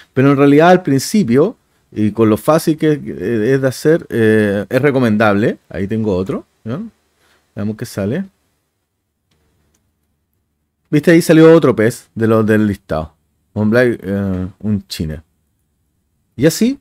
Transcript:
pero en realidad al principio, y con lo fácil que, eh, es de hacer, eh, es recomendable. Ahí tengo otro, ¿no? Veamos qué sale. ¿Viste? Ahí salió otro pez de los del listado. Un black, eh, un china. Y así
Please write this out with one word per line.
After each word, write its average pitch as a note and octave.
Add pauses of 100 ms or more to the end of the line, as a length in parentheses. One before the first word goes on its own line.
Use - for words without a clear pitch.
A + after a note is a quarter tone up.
(140)
pero C3+
en C#3
realidad C#3+
al F3+
principio, C#3 (360)
y G#2+
con A2
lo G#2+
fácil D#3
que, D#3
eh, A2+
es C3+
de C3+
hacer, D#3
eh, G#2+
es B2+
recomendable. A#2 (100)
Ahí F#2
tengo G#2+
otro, C3+ (180)
¿no? F3 (640)
Veamos G#2+
qué A#2+
sale. A2+ (2750)
¿Viste? D3+
Ahí E3
salió D#3+
otro D3
pez A2+
de A2+
los A2
del G#2+
listado. D#2+ (380)
Un G#2+
black, A#2+
eh, F#2+ (140)
un G#2
china. D#2 (1160)
Y A#2
así A3